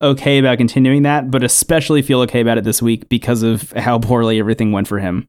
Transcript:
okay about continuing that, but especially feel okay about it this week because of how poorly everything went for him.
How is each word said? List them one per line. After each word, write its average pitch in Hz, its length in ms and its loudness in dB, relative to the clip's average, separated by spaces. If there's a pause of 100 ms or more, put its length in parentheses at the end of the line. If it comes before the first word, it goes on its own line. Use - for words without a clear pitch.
okay 139 380 2
about 131 180 2
continuing 131 460 2
that, 143 280 0
but 127 140 0
especially 151 560 0
feel 135 220 0
okay 120 180 0
about 117 160 2
it 107 80 -2
this 110 160 -2
week 117 300 -2
because 120 320 -2
of 113 300 -2
how 123 260 -2
poorly 113 400 0
everything 110 340 0
went 101 160 -2
for 104 120 -4
him. 92 280 -6